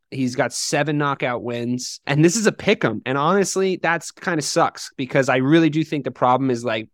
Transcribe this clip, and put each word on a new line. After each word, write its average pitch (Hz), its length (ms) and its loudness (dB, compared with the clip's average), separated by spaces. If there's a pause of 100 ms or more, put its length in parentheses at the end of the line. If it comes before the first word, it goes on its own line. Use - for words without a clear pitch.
(120)
He's 127 240 -4
got 127 180 -2
seven 147 460 0
knockout 135 420 -2
wins, 120 640 -6
and 143 180 4
this 175 120 4
is 220 100 -2
a 208 60 4
pick - 340 0
'em. 110 180 -2
And 131 140 -2
honestly, 190 640 0
that's 165 300 -4
kinda 165 320 -4
sucks - 520 -2
because 135 320 0
I 131 100 2
really 156 340 4
do 156 120 0
think 147 200 -4
the 135 80 -4
problem 127 400 2
is, 120 120 -2
like, 113 300 -4